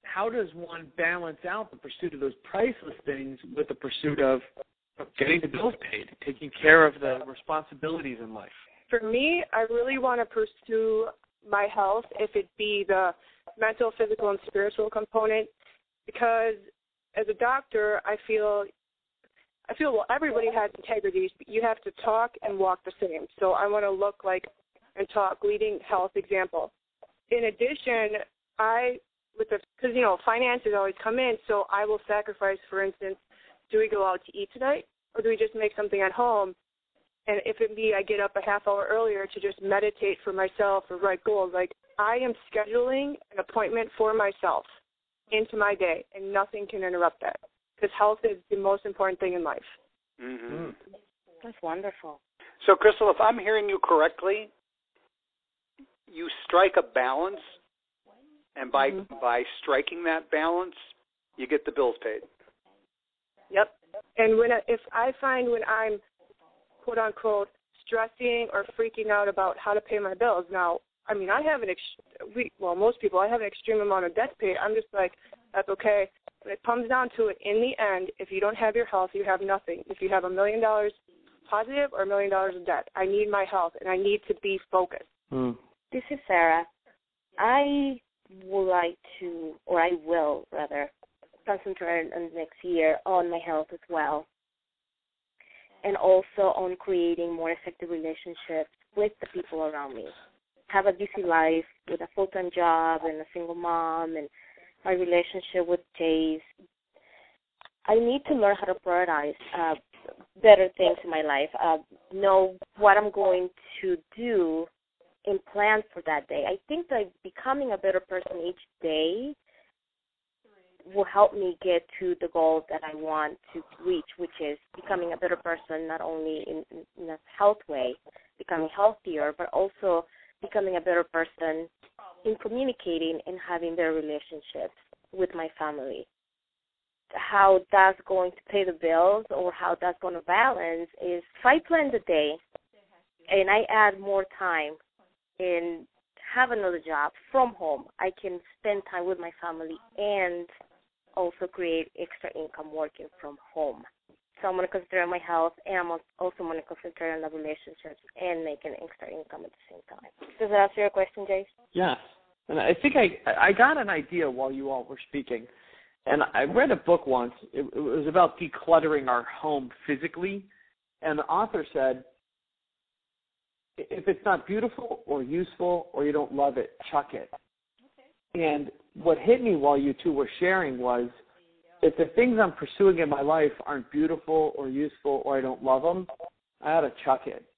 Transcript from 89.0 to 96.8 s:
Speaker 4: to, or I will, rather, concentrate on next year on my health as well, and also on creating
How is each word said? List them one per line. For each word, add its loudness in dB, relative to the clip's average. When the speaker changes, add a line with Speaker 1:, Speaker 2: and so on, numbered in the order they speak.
Speaker 4:
to, -10
or 2
I 4
will, 0
rather, -6
concentrate -4
on -6
next -10
year 2
on 2
my -4
health -2
as -16
well, -2
and 0
also 4
on -4
creating -2